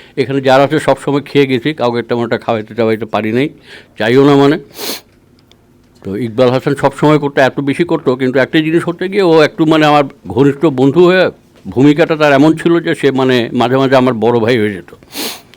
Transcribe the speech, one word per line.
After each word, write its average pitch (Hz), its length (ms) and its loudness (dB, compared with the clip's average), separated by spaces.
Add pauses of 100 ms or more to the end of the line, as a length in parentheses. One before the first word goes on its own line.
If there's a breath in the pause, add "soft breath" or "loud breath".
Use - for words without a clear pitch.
(160 loud breath)
এখানে 139 240 -2
যারা 135 240 4
আছে 143 160 0
সবসময় 143 420 -2
খেয়ে 139 240 0
গেছি, 131 280 -4
কাউকে 120 280 -4
তেমন 117 220 -4
একটা 117 140 -4
খাওয়াইতে 110 360 -6
টাওয়াইতে 113 300 -2
পারি 110 280 -4
নাই, 135 160 -2 (500 loud breath)
চাইও 123 280 2
না, 143 100 4
মানে। 139 220 2 (1500 loud breath)
তো 98 120 -8
ইকবাল 123 340 -2
হাসান 131 240 -2
সবসময় 147 440 0
করতো, 143 220 -4
এত 131 200 0
বেশি 139 240 -2
করতো, 151 320 -2
কিন্তু 131 220 -2
একটা 127 200 0
জিনিস 160 300 -2
হচ্ছে 170 200 -6
গিয়ে 196 140 -2
ও 165 180 4
একটু, 151 260 0
মানে, 156 200 2
আমার 147 180 4 (240)
ঘনিষ্ঠ 139 380 0
বন্ধু 139 380 2
হয়ে 180 260 2 (380)
ভূমিকাটা 147 480 2
তার 151 160 2
এমন 156 240 4
ছিল 170 240 0
যে 160 140 -4
সে, 139 160 0
মানে, 131 420 0
মাঝে 120 240 0
মাঝে 135 200 2
আমার 127 180 2
বড় 117 260 0
ভাই 117 180 0
হয়ে 107 140 -2
যেত। 85 220 -16 (600 loud breath)